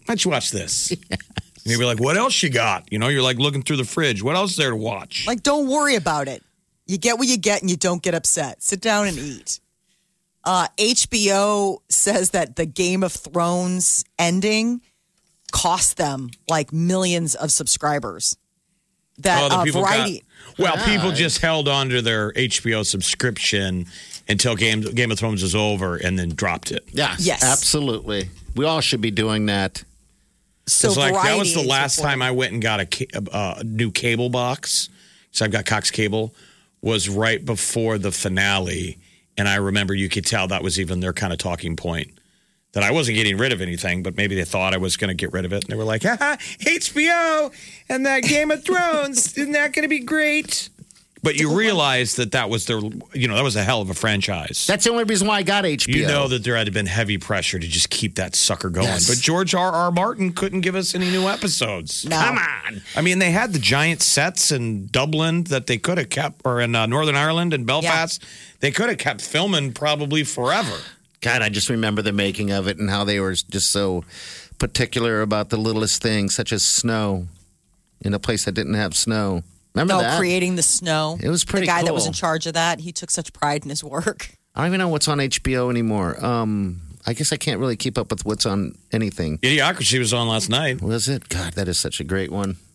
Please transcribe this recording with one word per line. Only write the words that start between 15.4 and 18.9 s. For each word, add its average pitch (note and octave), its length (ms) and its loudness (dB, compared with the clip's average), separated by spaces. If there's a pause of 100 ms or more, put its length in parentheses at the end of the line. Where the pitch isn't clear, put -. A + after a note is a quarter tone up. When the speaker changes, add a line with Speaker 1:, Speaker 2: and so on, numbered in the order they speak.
Speaker 3:
cost - 460 2
them, C3+ 340 -2 (180)
like, D#3 240 0
millions F3 640 2
of D#3 160 -2
subscribers. C3 840 -2 (840)